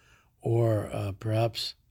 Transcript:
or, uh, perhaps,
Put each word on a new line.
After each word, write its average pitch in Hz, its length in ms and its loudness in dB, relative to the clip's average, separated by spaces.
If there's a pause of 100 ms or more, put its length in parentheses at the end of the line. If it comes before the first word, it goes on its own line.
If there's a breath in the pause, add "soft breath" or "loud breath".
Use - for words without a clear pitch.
(420 soft breath)
or, 117 500 2
uh, 104 260 -4
perhaps, 110 580 -2 (160)